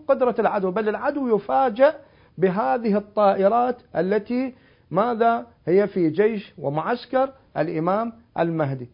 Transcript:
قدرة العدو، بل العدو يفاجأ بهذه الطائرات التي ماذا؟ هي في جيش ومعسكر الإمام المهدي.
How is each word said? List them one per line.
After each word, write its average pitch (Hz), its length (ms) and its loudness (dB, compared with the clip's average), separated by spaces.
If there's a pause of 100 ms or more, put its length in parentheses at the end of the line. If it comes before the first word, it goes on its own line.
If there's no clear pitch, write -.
قدرة 247 320 2
العدو، 190 320 0
بل 214 180 -2
العدو 247 460 -2
يفاجأ 262 580 2 (440)
بهذه 214 600 0
الطائرات 208 840 2 (140)
التي 214 600 -2 (360)
ماذا؟ 233 540 0 (200)
هي 196 220 4
في 185 220 0
جيش 208 480 -2
ومعسكر 185 720 -4 (280)
الإمام 175 560 -2 (260)
المهدي. 151 540 -2